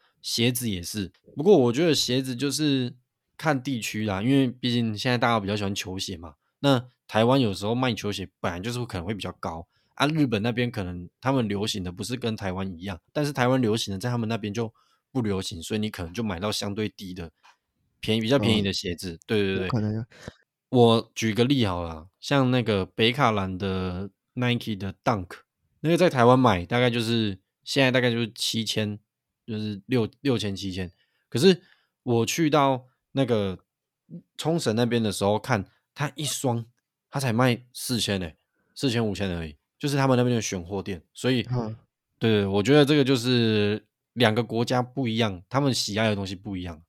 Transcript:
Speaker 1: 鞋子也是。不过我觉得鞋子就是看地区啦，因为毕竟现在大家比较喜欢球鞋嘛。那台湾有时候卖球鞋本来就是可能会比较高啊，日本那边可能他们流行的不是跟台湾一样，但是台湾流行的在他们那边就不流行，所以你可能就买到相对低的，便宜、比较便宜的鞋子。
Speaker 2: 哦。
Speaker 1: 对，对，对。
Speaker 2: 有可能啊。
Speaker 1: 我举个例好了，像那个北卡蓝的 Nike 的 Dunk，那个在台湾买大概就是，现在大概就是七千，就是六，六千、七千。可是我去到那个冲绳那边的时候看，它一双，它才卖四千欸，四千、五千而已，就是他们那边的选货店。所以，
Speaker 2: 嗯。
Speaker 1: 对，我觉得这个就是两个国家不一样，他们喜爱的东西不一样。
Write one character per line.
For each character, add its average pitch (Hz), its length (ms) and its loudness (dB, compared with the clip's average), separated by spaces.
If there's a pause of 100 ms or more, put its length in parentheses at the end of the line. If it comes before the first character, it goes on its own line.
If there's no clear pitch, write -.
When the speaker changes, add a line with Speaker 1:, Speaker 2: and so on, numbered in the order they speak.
(220)
Speaker 1:
鞋 117 300 0
子 120 180 -4
也 90 120 -4
是。 92 300 -8 (240)
不 143 80 -4
过 190 140 8
我 120 160 6
觉 147 120 2
得 151 100 4
鞋 127 260 0
子 131 140 -6
就 135 160 -2
是 135 420 0 (440)
看 143 240 0
地 127 200 -4
区 107 240 -4
啦， 98 160 -2
因 117 80 0
为 135 180 4
毕 123 240 -4
竟 113 260 -2
现 127 140 -2
在 123 60 2
大 120 100 2
家 117 120 2
比 98 80 -4
较 104 80 0
喜 104 80 -4
欢 98 100 -2
球 95 240 -8
鞋 92 200 -8
嘛。 80 180 -16 (240)
那 131 260 2 (220)
台 110 180 4
湾 131 160 6
有 104 120 0
时 92 120 -6
候 110 80 0
卖 123 200 0
球 104 180 -4
鞋 95 180 -8 (100)
本 98 120 -2
来 87 80 -8
就 110 120 -6
是 120 140 -6
可 95 120 -8
能 85 80 -6
会 107 80 -6
比 98 80 -8
较 90 180 -8
高 82 280 -10 (280)
啊， 143 120 2
日 151 180 2
本 110 160 0
那 117 100 0
边 120 180 -2
可 107 140 -6
能 87 260 -10 (100)
他 131 120 0
们 127 160 2
流 101 180 -2
行 104 180 -6
的 90 80 -6
不 90 120 -10
是 110 120 -6
跟 117 200 -4
台 101 160 -4
湾 95 260 -6
一 87 60 -14
样， 98 160 -10 (120)
但 151 140 -2
是 147 80 -4
台 123 140 2
湾 131 140 2
流 113 140 2
行 101 180 -4
的 95 60 -6
在 123 100 -4
他 123 80 -2
们 113 120 -2
那 117 80 -2
边 104 160 -6
就 110 180 -4 (400)
不 131 100 -2
流 98 200 -2
行， 85 200 -10
所 110 140 -6
以 107 40 -2
你 107 100 -2
可 95 140 -8
能 82 100 -10
就 113 100 -6
买 107 160 -4
到 104 120 -4
相 101 220 -4
对 107 160 -4
低 90 240 -12
的， 87 180 -12 (680)
便 110 180 0
宜、 113 40 0
比 110 80 -2
较 139 100 4
便 110 180 4
宜 104 40 2
的 98 100 0
鞋 90 240 -6
子。 90 180 -10
Speaker 2:
哦。 82 140 -16
Speaker 1:
对， 107 140 2
对， 98 140 0
对。 92 80 -2
Speaker 2:
有 90 60 -2
可 113 100 0
能 107 180 -2
啊。 117 80 -6 (640)
Speaker 1:
我 117 440 6
举 113 200 -2
个 120 100 2
例 131 220 4
好 87 180 -2
了， 80 240 -10 (120)
像 135 300 2
那 127 140 2
个 101 220 0
北 113 260 2
卡 127 200 2
蓝 95 260 -2
的 92 520 -4 (260)
Nike 120 420 -2
的 95 260 -6
Dunk， 104 240 0 (540)
那 151 80 -2
个 170 80 4
在 175 120 4
台 131 140 4
湾 127 160 8
买 101 260 2
大 120 140 -2
概 123 100 4
就 120 120 0
是， 110 380 -2 (260)
现 139 180 0
在 127 80 4
大 127 80 2
概 123 100 2
就 117 80 0
是 117 160 -2
七 - 300 -4
千， 104 340 -4 (480)
就 110 120 -8
是 107 280 -6
六， 120 220 0 (140)
六 131 160 0
千、 98 180 -4
七 95 160 -8
千。 90 180 -8 (380)
可 - 100 -6
是 180 240 4 (420)
我 117 220 2
去 156 240 0
到 139 360 2 (260)
那 135 140 0
个 101 340 0 (800)
冲 160 200 -2
绳 123 160 0
那 120 120 2
边 117 180 0
的 104 80 0
时 98 140 -2
候 104 120 4
看， 107 280 0 (280)
它 147 220 -4
一 156 80 -8
双， 120 420 -2 (440)
它 147 100 -6
才 127 140 -2
卖 120 400 2
四 - 260 -4
千 98 220 -2
欸， 82 160 -10 (360)
四 - 160 -2
千、 117 160 0
五 104 80 -2
千 95 220 -4
而 85 100 -6
已， 76 120 -14 (200)
就 147 120 -4
是 143 80 0
他 135 100 4
们 127 100 6
那 123 60 4
边 123 100 2
的 113 80 0
选 92 220 -6
货 95 180 -6
店。 90 200 -8 (120)
所 - 160 -2
以， 120 220 0
Speaker 2:
嗯。 110 240 -4 (420)
Speaker 1:
对， 107 280 2
我 98 180 2
觉 123 100 4
得 147 120 8
这 151 100 4
个 143 80 6
就 131 140 2
是 110 680 2 (280)
两 113 200 4
个 120 80 2
国 113 220 -4
家 123 180 0
不 123 240 -6
一 113 120 -2
样， 98 320 0
他 131 100 0
们 139 140 2
喜 107 260 -2
爱 110 80 4
的 107 80 2
东 98 100 -4
西 95 80 -8
不 98 220 -8
一 90 60 -6
样。 90 280 -12